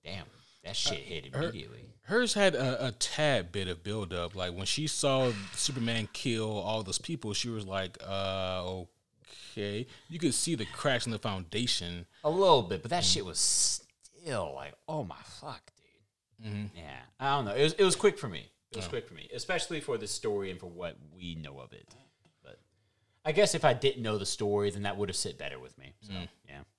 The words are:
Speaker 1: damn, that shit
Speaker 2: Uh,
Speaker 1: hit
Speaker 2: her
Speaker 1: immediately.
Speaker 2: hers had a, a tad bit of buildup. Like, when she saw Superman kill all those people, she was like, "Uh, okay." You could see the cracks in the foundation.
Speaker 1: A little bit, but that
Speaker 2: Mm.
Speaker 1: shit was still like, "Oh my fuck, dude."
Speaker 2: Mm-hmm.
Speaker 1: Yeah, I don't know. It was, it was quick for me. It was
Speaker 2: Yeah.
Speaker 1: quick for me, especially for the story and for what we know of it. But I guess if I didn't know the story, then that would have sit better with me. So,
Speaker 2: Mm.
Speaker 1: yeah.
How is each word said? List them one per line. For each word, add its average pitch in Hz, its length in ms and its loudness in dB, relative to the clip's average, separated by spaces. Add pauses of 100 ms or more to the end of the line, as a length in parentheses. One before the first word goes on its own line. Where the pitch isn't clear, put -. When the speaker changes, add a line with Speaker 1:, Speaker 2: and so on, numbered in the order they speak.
Speaker 1:
damn, 85 200 -10 (400)
that 82 120 -6
shit - 220 2
Speaker 2:
Uh, 67 40 -10
Speaker 1:
hit 67 320 -10
Speaker 2:
her 135 100 -2
Speaker 1:
immediately. 62 460 -10 (120)
Speaker 2:
hers 233 320 2
had 196 200 6
a, 127 340 2
a 120 40 -2
tad 123 600 2
bit 95 160 -2
of 85 140 -4
buildup. 90 520 -4
Like, 90 200 -4
when 95 120 -6
she 151 200 0
saw 135 460 2 (220)
Superman 117 580 0
kill 110 460 0
all 107 240 0
those 92 160 -2
people, 117 360 -4
she - 140 -2
was 107 180 -6
like, 95 380 -4
"Uh, 92 760 -2 (720)
okay." 107 320 -4 (220)
You 165 100 -10
could 156 160 2
see - 200 2
the 110 120 -4
cracks 127 400 0
in 117 60 -2
the 107 60 -2
foundation. 92 880 -2 (180)
Speaker 1:
A 151 60 4
little 175 320 8
bit, 95 200 -2
but 117 80 -4
that 175 140 2
Speaker 2:
Mm. - 80 6
Speaker 1:
shit - 120 2
was 85 140 -6
still - 1160 0
like, 69 200 -10 (120)
"Oh 156 180 -4
my 82 180 -12
fuck, - 540 -16
dude." - 680 -20
Speaker 2:
Mm-hmm. 104 300 -6
Speaker 1:
Yeah, 71 260 -14 (160)
I 139 180 2
don't 139 80 0
know. 101 100 -2
It 135 100 6
was, 160 100 4
it 196 100 6
was 180 120 6
quick 202 220 4
for 135 100 -6
me. 73 220 -8 (200)
It - 60 -12
was 95 80 -6
Speaker 2:
Yeah. 92 60 -6
Speaker 1:
quick 120 180 -4
for - 60 -18
me, - 180 -16
especially 165 480 -4
for 131 180 -2
the 107 80 -6
story 101 440 -2
and 90 100 -8
for 95 100 -14
what 85 260 -8 (180)
we 87 200 -8
know 71 240 -10
of 62 140 -16
it. 50 160 -20 (540)
But - 180 -20 (640)
I 156 80 0
guess 196 220 6
if 160 100 0
I 139 80 10
didn't 127 300 4
know 107 160 2
the 98 80 0
story, 101 440 2
then 98 120 -6
that 101 140 -2
would 101 120 0
have 92 80 -4
sit - 220 -4
better 67 200 -6
with 64 200 -16
me. 67 240 -20
So, 104 100 -12
Speaker 2:
Mm. 92 160 -6 (180)
Speaker 1:
yeah. 71 160 -14 (160)